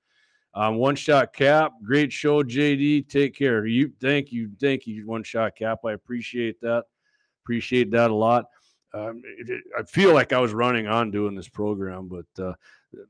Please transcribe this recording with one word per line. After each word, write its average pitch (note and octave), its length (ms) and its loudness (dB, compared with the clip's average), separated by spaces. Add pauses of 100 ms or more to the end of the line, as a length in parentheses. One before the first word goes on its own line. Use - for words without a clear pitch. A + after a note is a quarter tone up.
(540)
Um, A2 240 -2
One C3+ 180 2
Shot C#3 380 2
Cap, C#3+ 400 4 (100)
great C#3 280 0
show, D3 320 2
J C#3 320 0
D. D3 260 2
Take C#3 340 0
care. A#2 300 0
You, A#2+ 260 2 (100)
thank C#3 300 0
you, A2+ 280 -6
thank C3+ 280 -2
you, G#2+ 200 -12
One A2+ 160 -6
Shot A2+ 320 -4
Cap. A2 300 -4
I A2 80 -2
appreciate A#2 680 -6
that. A#2 240 -2 (580)
Appreciate A#2+ 480 -2
that A#2 180 4
a A2 40 0
lot. A2+ 320 2 (480)
Um, A2+ 280 -10 (160)
it, A#2 120 -14
it, A#2+ 120 -8 (160)
I A2+ 60 -6
feel F#3 300 4
like C3 200 4
I B2+ 60 2
was A#2 140 0
running A#2 340 0
on A2 240 0
doing G2+ 240 -2
this F#2 120 -14
program, F#2+ 600 -6
but, F2+ 360 -12
uh, F#2 100 -6 (560)